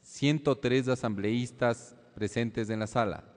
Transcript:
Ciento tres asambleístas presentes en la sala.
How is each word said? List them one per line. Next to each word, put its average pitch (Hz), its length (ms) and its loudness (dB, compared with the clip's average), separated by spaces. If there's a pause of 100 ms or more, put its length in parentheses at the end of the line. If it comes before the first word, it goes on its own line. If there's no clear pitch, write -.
Ciento 143 560 0
tres 127 300 2
asambleístas 117 1080 -2 (200)
presentes 110 560 -2
en 110 80 -2
la 110 80 -2
sala. 107 380 0 (120)